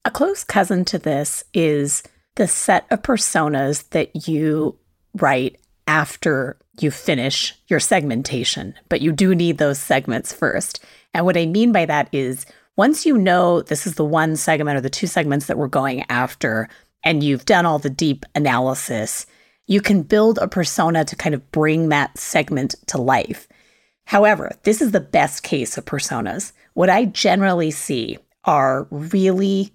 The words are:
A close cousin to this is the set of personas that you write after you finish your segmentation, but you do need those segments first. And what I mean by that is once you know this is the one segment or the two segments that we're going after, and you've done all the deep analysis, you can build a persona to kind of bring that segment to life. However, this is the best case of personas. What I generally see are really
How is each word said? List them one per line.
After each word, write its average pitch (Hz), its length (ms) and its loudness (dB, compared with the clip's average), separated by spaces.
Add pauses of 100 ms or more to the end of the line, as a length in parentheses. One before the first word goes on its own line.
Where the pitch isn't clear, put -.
A 247 60 -2
close 359 340 -2
cousin 185 420 0
to 185 120 -4
this 147 460 -4 (100)
is 147 480 0 (340)
the 202 120 2
set - 420 0
of 214 120 -2
personas 151 880 -2
that - 360 -4
you 156 520 0 (360)
write 135 440 0 (280)
after 151 720 -2 (240)
you 151 100 0
finish 131 640 -4 (140)
your 160 100 2
segmentation, 131 960 -2 (140)
but - 140 -2
you 160 100 2
do 185 220 4
need 170 240 2
those 143 200 2
segments - 540 -2
first. - 500 -4 (300)
And 170 140 0
what 180 100 2
I 170 100 2
mean 220 260 2
by 180 120 4
that 147 260 0
is 131 360 -4 (280)
once 277 300 2
you 285 140 4
know 180 420 4
this - 260 -6
is 175 100 -8
the 156 80 0
one 156 320 0
segment 151 420 0
or - 20 0
the 127 80 -4
two - 180 -4
segments 147 400 -2
that - 120 -4
we're 139 100 -2
going 131 400 -2
after, 113 600 -4 (340)
and 156 180 2
you've 143 220 0
done 175 220 4
all 156 120 2
the 143 120 -4
deep 143 340 -2 (100)
analysis, 127 920 -2 (400)
you 196 160 2
can 202 200 4
build 214 360 4
a 185 100 0
persona 165 560 0
to - 120 -10
kind 151 180 -2
of - 180 -10
bring 156 380 2
that 143 260 0
segment 143 580 -2 (120)
to - 120 -4
life. 127 480 0 (600)
However, 202 460 2 (100)
this 214 180 2
is 240 120 2
the 196 80 2
best 143 420 -2
case 135 340 -4
of - 80 -10
personas. 131 680 -6 (200)
What 180 160 2
I 202 160 4
generally 185 680 2
see 120 460 -6 (280)
are 135 460 2
really 190 840 0